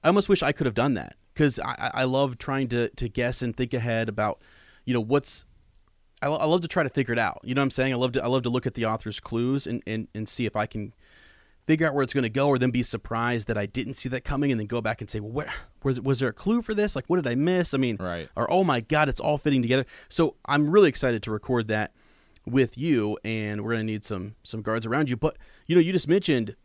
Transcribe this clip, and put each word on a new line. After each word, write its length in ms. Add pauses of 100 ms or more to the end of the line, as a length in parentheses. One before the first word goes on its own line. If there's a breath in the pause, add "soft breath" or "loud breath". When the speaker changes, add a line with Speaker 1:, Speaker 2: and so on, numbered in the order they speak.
Speaker 1:
I 60
almost 220
wish 140
I 100
could 120
have 100
done 180
that, 240 (180)
'cause 240
I, 120
I, 220
I 120
love 320
trying 320
to, 200
to 200
guess 320
and 160
think 160
ahead 340
about, 320 (460 soft breath)
you 80
know, 80
what's, 420 (760)
I, 60
lo-, 100
I 80
love 160
to 80
try 140
to 60
figure 220
it 80
out. 240
You 100
know 80
what 40
I'm 60
saying? 200
I 60
love 160
to, 100
I 40
love 160
to 60
look 160
at 100
the 100
author's 340
clues 480
and, 180
and, 300
and 140
see 160
if 100
I 120
can 260 (760 soft breath)
figure 200
out 60
where 100
it's 100
gonna 140
go, 200
or 100
then 140
be 120
surprised 640
that 100
I 100
didn't 260
see 160
that 140
coming, 280
and 80
then 60
go 160
back 180
and 100
say, 100
"Well, 120
where, 220 (300 loud breath)
was, 180
was 180
there 100
a 40
clue 300
for 100
this? 220
Like, 120
what 140
did 80
I 60
miss?" 400
I 20
mean, 220
Speaker 2:
Right. 360
Speaker 1:
or, 160
"Oh 120
my 180
God, 260
it's 120
all 180
fitting 240
together." 240 (240 loud breath)
So 260 (100)
I'm 260
really 180
excited 340
to 80
record 360
that 260 (540 soft breath)
with 320
you, 440
and 400
we're 100
gonna 100
need 200
some, 400
some 200
guards 240
around 220
you. 60
But, 220 (300 soft breath)
you 80
know, 60
you 100
just 160
mentioned 580